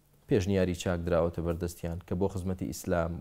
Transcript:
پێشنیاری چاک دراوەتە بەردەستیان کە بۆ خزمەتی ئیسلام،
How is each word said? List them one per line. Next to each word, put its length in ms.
پێشنیاری 520
چاک 260
دراوەتە 380
بەردەستیان 520
کە 120
بۆ 140
خزمەتی 380
ئیسلام، 500